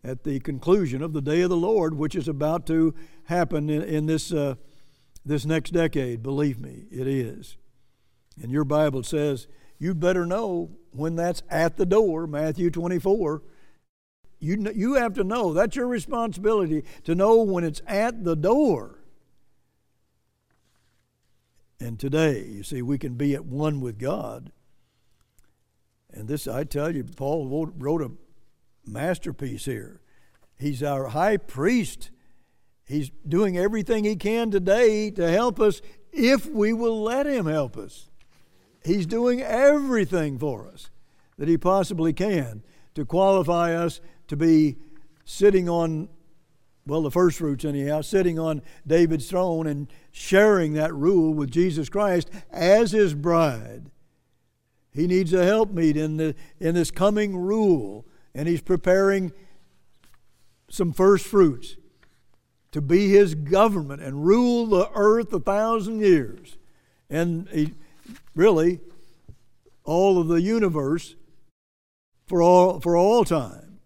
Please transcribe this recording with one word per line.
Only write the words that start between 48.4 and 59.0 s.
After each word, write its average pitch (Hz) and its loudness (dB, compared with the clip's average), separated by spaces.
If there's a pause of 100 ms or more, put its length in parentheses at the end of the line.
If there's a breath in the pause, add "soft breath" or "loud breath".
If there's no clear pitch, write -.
David's 160 2
throne 175 0
and 143 -6 (240 soft breath)
sharing 190 4
that 151 0
rule 160 4
with 147 -2
Jesus 165 0
Christ 190 0 (200 loud breath)
as 196 4
his 202 4
bride. 143 0 (1000)
He 156 -2
needs 180 2
a 180 4
helpmeet 190 2
in 156 -2
the, 156 -2 (240 soft breath)
in 165 0
this 170 0
coming 202 0
rule, 175 0 (260 soft breath)
and 147 -4
he's 170 0
preparing 185 2 (1400 soft breath)